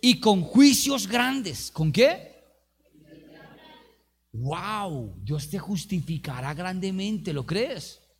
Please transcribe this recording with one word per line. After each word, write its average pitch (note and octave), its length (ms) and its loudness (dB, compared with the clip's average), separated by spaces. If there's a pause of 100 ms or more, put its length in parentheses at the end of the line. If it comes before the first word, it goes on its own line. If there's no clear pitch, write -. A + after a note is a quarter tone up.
y A#3+ 180 4
con G3+ 220 4
juicios B3+ 680 6
grandes". A#3+ 640 -2
¿Con D#3 200 0
qué? A#3+ 400 4 (2000)
Wow, D3+ 920 -6
Dios C#3+ 260 -6
te G3 100 -6
justificará D3+ 920 -6
grandemente, F#3 800 -4
¿lo C3+ 120 -4
crees? G#3+ 540 -6 (200)